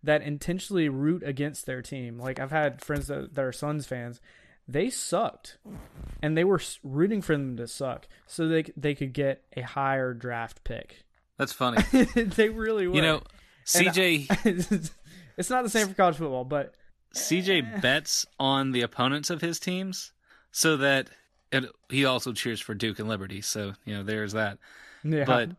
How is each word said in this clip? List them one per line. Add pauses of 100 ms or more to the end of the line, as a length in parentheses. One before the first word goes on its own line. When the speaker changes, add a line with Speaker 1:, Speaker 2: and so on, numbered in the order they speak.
Speaker 1:
that
intentionally
root
against
their
team.
Like,
I've
had
friends
that,
that
are
Suns
fans. (460)
They
sucked, (640)
and
they
were
s-,
rooting
for
them
to
suck (180)
so
they, (140)
they
could
get (120)
a
higher
draft
pick. (340)
Speaker 2:
That's
funny.
Speaker 1:
<laughs>
They
really
were.
Speaker 2:
You
know,
Speaker 1:
And (420)
Speaker 2:
C
J
Speaker 1:
I,
<laughs>
it's
not
the
same
for
college
football,
but (400)
Speaker 2:
C
J
Speaker 1:
Eh.
Speaker 2:
bets (140)
on
the
opponents
of
his
teams (380)
so
that, (420)
and (220)
he
also
cheers
for
Duke
and
Liberty,
so, (120)
you
know,
there's
that. (460)
Speaker 1:
Yeah.
Speaker 2:
But